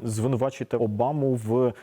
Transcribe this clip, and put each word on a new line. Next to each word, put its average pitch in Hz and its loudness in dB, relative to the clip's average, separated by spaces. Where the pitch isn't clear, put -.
звинувачуєте 117 -2
Обаму 127 0
в 117 2